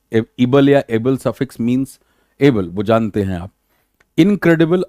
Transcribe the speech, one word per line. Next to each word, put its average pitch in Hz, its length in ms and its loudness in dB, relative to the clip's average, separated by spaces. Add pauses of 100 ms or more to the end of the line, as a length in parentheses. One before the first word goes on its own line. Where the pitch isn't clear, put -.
(120)
ए-, 117 340 -2
able 139 220 4
या 139 160 2 (100)
able 123 320 -2
suffix 127 340 -8
means 127 280 -2 (540)
able, 107 260 2
वो 92 140 -8
जानते 110 400 0
हैं 92 160 -4
आप। 92 120 -12 (680)
इनक्रेडिबल 170 720 2